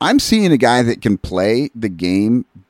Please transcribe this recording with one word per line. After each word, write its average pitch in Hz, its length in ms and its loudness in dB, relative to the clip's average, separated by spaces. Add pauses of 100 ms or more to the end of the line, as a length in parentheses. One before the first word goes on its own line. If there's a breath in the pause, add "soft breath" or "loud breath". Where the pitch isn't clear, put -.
I'm 240 180 2
seeing 214 320 2
a 143 60 4
guy 123 240 2
that 117 220 -2
can 101 160 0
play 107 560 -2
the 113 140 -6
game, 95 560 -2 (240)